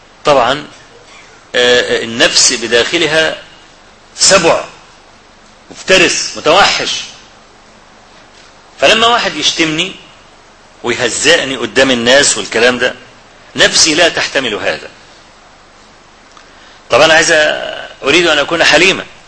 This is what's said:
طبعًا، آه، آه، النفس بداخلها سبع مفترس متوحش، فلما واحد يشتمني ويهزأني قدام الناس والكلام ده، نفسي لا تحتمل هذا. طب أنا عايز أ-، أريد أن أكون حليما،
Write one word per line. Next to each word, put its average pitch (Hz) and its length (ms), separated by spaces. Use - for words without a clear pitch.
طبعًا، 139 420
آه، 123 460
آه، 113 40
النفس 120 480
بداخلها 147 880
سبع 160 480
مفترس - 680
متوحش، 151 540
فلما 214 260
واحد 202 300
يشتمني 160 560
ويهزأني 131 720
قدام 120 340
الناس 127 480
والكلام 123 400
ده، 123 160
نفسي 160 380
لا 165 140
تحتمل 135 460
هذا. 92 340
طب 120 100
أنا 160 140
عايز 160 180
أ-، 147 560
أريد 160 240
أن 156 120
أكون 156 260
حليما، 151 400